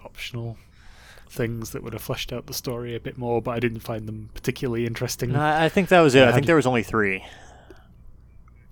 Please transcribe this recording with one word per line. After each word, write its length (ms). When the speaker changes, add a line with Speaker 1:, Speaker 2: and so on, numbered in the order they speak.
Speaker 1:
optional 520
things 420
that 120
would 100
have 80
fleshed 320
out 140
the 60
story 420
a 40
bit 180
more, 240
but 100
I 80
didn't 220
find 260
them 260
particularly 520
interesting. 460
Speaker 2:
No, 100
I, 240
I 40
think 200
that 120
was 140
it. 80
I 40
Speaker 1:
How 40
Speaker 2:
think 120
Speaker 1:
did 60
Speaker 2:
there 60
was 120
only 160
three. 400